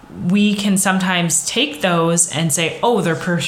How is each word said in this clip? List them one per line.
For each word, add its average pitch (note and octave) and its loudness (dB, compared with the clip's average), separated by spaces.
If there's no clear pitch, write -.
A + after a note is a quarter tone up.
we G#3 4
can G3+ 0
sometimes F#3 0
take D4 -2
those E3+ 2
and D#3+ -2
say, D#3+ -2
"Oh, A#3+ 2
their E3 0
per-, E3+ -2